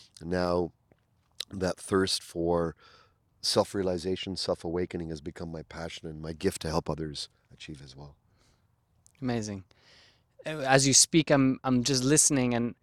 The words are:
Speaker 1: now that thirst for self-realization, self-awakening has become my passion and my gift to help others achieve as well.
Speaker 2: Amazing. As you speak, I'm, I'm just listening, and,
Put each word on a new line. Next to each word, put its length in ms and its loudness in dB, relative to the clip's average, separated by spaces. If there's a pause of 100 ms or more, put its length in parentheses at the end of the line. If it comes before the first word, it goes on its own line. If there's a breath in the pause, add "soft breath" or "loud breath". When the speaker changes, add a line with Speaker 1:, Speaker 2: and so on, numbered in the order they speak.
(200 loud breath)
Speaker 1:
now 520 0 (800)
that 280 -4
thirst 440 0
for 540 -2 (640 soft breath)
self-realization, 960 -2
self-awakening 720 -4
has 140 -10
become 280 -12
my 120 -12
passion 440 -12
and 140 -12
my 140 -8
gift 280 -2
to 60 -6
help 220 0
others 400 -8 (200)
achieve 320 -18
as 140 -20
well. 180 -18 (1080)
Speaker 2:
Amazing. 420 -4 (800 soft breath)
As 440 4
you 60 6
speak, 360 4
I'm, 320 4
I'm 220 2
just 180 0
listening, 520 4
and, 280 -2